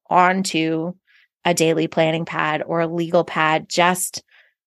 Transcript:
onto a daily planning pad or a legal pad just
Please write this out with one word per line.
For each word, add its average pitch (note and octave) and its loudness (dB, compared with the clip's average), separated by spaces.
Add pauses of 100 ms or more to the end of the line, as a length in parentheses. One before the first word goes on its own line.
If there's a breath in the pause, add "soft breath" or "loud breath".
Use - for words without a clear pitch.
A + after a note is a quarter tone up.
onto F3+ 0 (520 soft breath)
a F3 2
daily D#3+ 2
planning D#3+ 0
pad D#3 -2
or E3 -2
a E3 0
legal E3+ 0
pad D#3+ -2
just F3+ 0 (440 soft breath)